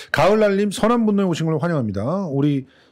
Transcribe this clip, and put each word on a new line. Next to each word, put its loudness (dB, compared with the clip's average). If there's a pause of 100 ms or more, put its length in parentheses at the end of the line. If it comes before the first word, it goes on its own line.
(120)
가을날님 2
선한 0
분노에 2
오신 -2
걸 0
환영합니다. -4
우리 0 (260)